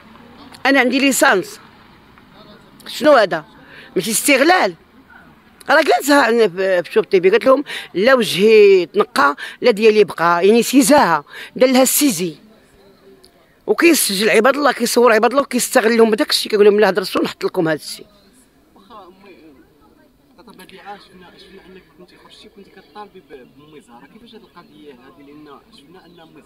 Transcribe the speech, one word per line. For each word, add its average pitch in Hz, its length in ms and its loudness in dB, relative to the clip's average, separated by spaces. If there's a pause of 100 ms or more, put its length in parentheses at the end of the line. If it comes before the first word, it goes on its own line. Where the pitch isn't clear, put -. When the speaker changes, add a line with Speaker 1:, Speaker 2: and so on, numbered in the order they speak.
(640)
Speaker 1:
انا 277 140 2
عندي 247 200 0
ليسانس. 262 600 0 (1300)
شنو 302 240 0
هذا؟ 175 340 2 (500)
ماشي 185 160 -6
استغلال. 277 640 0 (960)
راه 262 60 2
قالتها 294 460 0
عندنا 226 260 0
في، 185 360 -4
في - 80 -16
شوب 208 180 -2
تي 185 120 0
في، 180 80 2
قالت 220 160 0
لهم: 262 180 2 (300)
"لا 226 200 0
وجهي 202 720 4
تنقى 277 500 -2 (260)
لا 240 100 2
ديالي 214 320 2
بقى"، 170 440 -2
يعني 226 160 4
سيزاها 220 600 2 (320)
دار 247 140 2
لها 262 120 2
السيزي. 190 540 -2 (1300)
وكيسجل 214 640 0
عباد 226 260 2
الله، 277 160 -2
كيصور 240 420 0
عباد 220 180 0
الله 277 120 -2
وكيستغلهم 226 680 0
بداك - 180 -4
الشيء، - 220 -6
كيقول 208 140 2
لهم: 208 140 4
"لا 208 100 2
هضر 190 120 -4
السون 185 220 -6
نحط - 220 -10
لكم 180 220 -4
هذا 160 120 -4
الشيء". - 260 -20 (720)
Speaker 2:
واخا 214 320 -20
امي، 190 280 -20 (1000)
طاطا 214 140 -20
بديعه، 185 460 -20
شفنا، 185 300 -20 (100)
شفنا 190 240 -20 (120)
انك 185 100 -20 (140)
كنتي 180 260 -20
خرجتي، - 320 -20
كنتي 196 140 -20
كطالبي 196 500 -20
ب-، 139 280 -20 (100)
بامي 151 300 -20
زهره. 240 260 -20
كيفاش 220 220 -20
هذه 208 60 -20
القضيه 151 500 -20
هذه؟ 135 360 -20
لان 147 320 -20 (180)
شفنا 165 280 -20
ان 170 140 -20
امي 156 260 -20